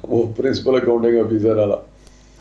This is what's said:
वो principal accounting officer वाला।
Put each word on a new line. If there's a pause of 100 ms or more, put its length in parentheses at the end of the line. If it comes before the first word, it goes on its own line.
वो
principal
accounting
officer
वाला। (640)